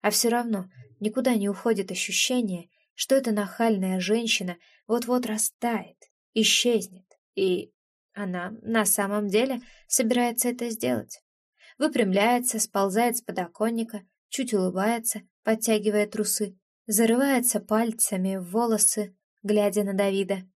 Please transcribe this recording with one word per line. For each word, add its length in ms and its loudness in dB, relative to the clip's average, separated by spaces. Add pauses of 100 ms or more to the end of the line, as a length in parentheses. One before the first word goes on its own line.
А 80 2
всё 200 2
равно 360 -2 (340)
никуда 340 0
не 140 0
уходит 420 -2
ощущение, 760 -2 (260)
что 200 0
эта 180 2
нахальная 680 0
женщина 560 0 (300)
вот-вот 400 0
растает, 720 -4 (380)
исчезнет, 720 2 (280)
и 380 0 (400)
она 400 -8 (100)
на 220 0
самом 440 0
деле 320 0 (280)
собирается 600 0
это 220 -4
сделать. 520 -4 (560)
Выпрямляется, 800 2
сползает 580 0
с 60 -6
подоконника, 800 -4 (260)
чуть 240 -4
улыбается, 680 0 (200)
подтягивая 640 2
трусы, 520 -4 (280)
зарывается 760 2
пальцами 760 0
в 140 -10
волосы, 680 0 (260)
глядя 420 2
на 100 -2
Давида. 480 0 (160)